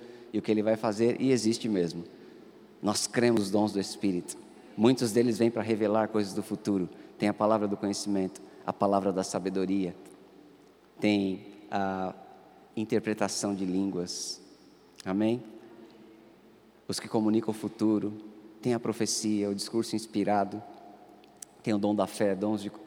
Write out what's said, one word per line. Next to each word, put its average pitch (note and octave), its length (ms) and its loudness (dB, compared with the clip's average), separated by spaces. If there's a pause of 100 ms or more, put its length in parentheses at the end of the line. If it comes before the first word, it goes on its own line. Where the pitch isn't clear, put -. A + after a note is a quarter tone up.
(340)
e G#2+ 60 0
o - 20 -2
que - 80 -4
ele G#2+ 140 4
vai A2 140 4
fazer", A2+ 440 2
e C3 100 4
existe A2+ 380 2
mesmo. E2+ 340 0 (760)
Nós G2+ 240 0
cremos A#2 360 2
nos G2 100 -2
dons G#2 220 2
do G2 60 -2
Espírito. F#2 560 -4 (400)
Muitos A#2+ 360 4
deles A#2+ 260 4
vêm A#2 140 4
para A2+ 100 -4
revelar G#2+ 460 2
coisas G#2 260 0
do G2+ 80 -4
futuro. F#2+ 480 -2 (300)
Tem G#2 100 2
a G2+ 40 0
palavra G#2+ 340 2
do G2+ 100 -2
conhecimento, G2 640 -2 (240)
a G2 80 -2
palavra G2 380 2
da F#2 120 0
sabedoria, F#2+ 720 -2 (1040)
tem G2+ 460 2 (240)
a F#2+ 440 -2 (600)
interpretação G#2+ 800 0
de F#2+ 120 -2
línguas. F#2 760 -4 (640)
Amém? G#2+ 380 2 (1500)
Os G2+ 120 -4
que - 80 -12
comunicam A2 440 2
o - 20 0
futuro, G#2+ 600 0 (480)
tem B2 120 2
a A#2 60 0
profecia, G#2+ 680 0
o G2+ 60 0
discurso A2+ 400 -2
inspirado, G#2 680 0 (1000)
tem A#2 100 0
o G#2 40 2
dom G#2 180 2
da G2 120 2
fé, G2 280 0
dons G#2 260 -2
de, G2+ 100 -8 (160)